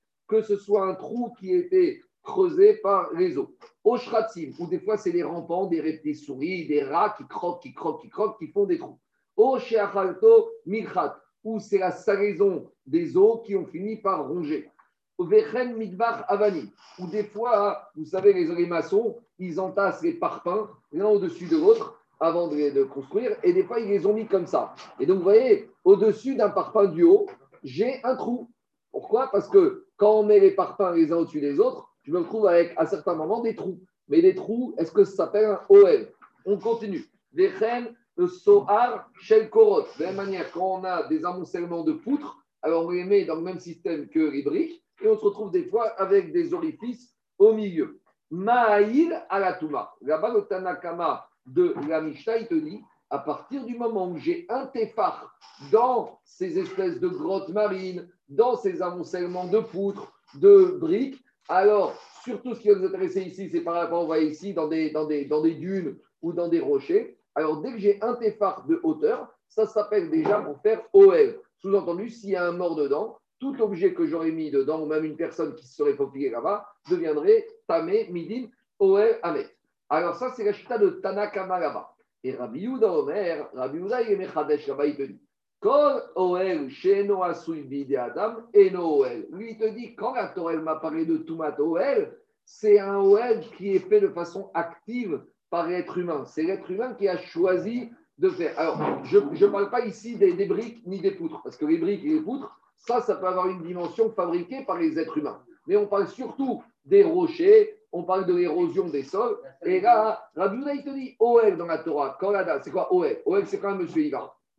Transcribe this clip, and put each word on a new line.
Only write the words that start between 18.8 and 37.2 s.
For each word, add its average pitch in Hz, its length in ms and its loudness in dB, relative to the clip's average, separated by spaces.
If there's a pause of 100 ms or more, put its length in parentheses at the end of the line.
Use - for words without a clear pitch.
ils 180 220 -6
entassent 190 420 -2
les 165 120 -2
parpaings 180 520 -6 (260)
l'un 190 160 0
au-dessus 180 380 0
de 160 120 2
l'autre 202 440 4 (180)
avant 170 280 0
de, 147 220 -2
de 135 140 2
construire, 190 580 -4
et 175 100 4
des 185 120 2
fois, 233 160 -6
ils 220 100 -4
les 185 160 0
ont 208 80 2
mis 220 120 -4
comme 185 200 0
ça. 123 280 -4 (240)
Et 127 60 -4
donc, 190 140 4
vous 170 60 -4
voyez, 220 460 4 (140)
au-dessus 208 520 4
d'un 208 120 2
parpaing 202 380 0
du 165 160 -2
haut, 190 240 8 (360)
j'ai 196 400 -4
un 247 140 -2
trou. 240 320 -8 (440)
Pourquoi ? 254 380 -2
Parce 196 180 -2
que 185 360 4 (120)
quand 214 240 6
on - 20 2
met 208 180 6
les 190 120 8
parpaings 185 420 -2
les 165 180 4
uns 170 60 2
au-dessus 156 220 -2
des 143 200 0
autres, - 260 0 (160)
je 143 100 -10
me 180 80 0
retrouve 208 260 0
avec, 170 320 4
à 160 80 2
certains 165 280 -4
moments, 175 280 -2
des 226 120 -4
trous. 190 240 -10 (300)
Mais 160 140 6
les 185 120 6
trous, 233 440 -6
est-ce 160 120 -4
que 208 140 6
ça - 120 -4
s'appelle 208 280 0
un 202 240 0
O 196 180 12
L ? 143 240 2 (360)
On 196 120 0
continue. 214 460 -4 (300)